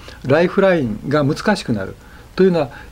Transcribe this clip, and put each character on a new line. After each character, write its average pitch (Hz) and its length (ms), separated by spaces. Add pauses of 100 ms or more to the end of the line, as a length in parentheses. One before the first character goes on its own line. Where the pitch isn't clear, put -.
(260)
ラ 139 160
イ 180 60
フ 190 140
ラ 190 120
イ 156 120
ン 107 220
が 147 160
難 156 320
し - 80
く 127 100
な 98 120
る 95 100 (400)
と - 60
い 190 60
う 185 40
の 165 100
は、 131 100 (200)